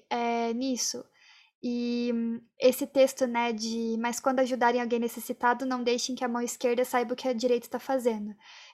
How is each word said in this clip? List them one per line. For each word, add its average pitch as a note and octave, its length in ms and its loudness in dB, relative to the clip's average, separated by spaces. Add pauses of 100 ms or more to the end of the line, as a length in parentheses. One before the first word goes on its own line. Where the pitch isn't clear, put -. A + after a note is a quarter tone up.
(100)
é, A#3 440 0
nisso. B3 500 -2 (600)
E, A#3+ 500 -2
hum, A#3 280 -2 (180)
esse B3+ 280 4
texto, C4 400 4
né, A#3 240 -2
de, A3+ 480 -4
"Mas A#3 200 -2
quando C4 200 0
ajudarem B3 420 4
alguém A#3 180 0
necessitado, A#3+ 680 -2
não B3+ 180 -2
deixem B3 320 0
que C4 80 -6
a B3 40 0
mão A#3+ 140 -2
esquerda A#3+ 440 0
saiba B3 280 0
o - 20 -4
que C4 120 -4
a B3+ 60 0
direita A#3+ 340 0
tá B3 120 -6
fazendo." A#3 520 -2 (420)